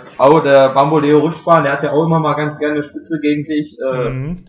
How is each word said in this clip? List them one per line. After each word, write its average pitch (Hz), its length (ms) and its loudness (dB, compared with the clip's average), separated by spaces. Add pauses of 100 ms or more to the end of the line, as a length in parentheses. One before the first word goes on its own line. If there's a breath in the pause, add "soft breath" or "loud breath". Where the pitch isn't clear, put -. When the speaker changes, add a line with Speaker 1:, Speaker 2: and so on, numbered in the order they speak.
(160)
Speaker 1:
auch 143 260 4
der 139 260 4
Bamboleo 147 500 2
Rutschbahn, 165 460 2
der 139 80 -2
hat 147 100 -4
ja 151 80 -2
auch 151 140 0
immer 165 140 0
mal 151 160 -2
ganz 151 220 -6
gerne 151 180 -4
eine 147 120 -4
Spitze 151 320 -10
gegen 147 240 -2
dich. 151 420 -6
Äh, 127 240 -4
Speaker 2:
Mhm. 135 260 -8 (140)